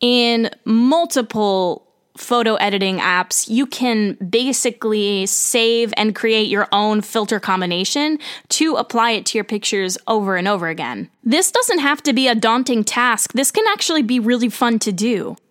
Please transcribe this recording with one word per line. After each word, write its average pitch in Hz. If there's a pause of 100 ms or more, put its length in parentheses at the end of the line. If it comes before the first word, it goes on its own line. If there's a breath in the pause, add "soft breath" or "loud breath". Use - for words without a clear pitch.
In 240 (160)
multiple 220 (280)
photo 233
editing 196
apps, -
you 247
can 220 (160)
basically 214
save 233
and 214
create 220
your 202
own 214
filter 208
combination 190 (300 loud breath)
to 311
apply 233
it 214
to -
your 208
pictures 202 (100)
over 202
and 180
over 185
again. 135 (140)
This 302
doesn't 480
have 285
to 285
be 262
a 240
daunting 226
task. 240
This 269
can 440
actually 339
be 247
really 233
fun 233
to 214
do. 190 (140)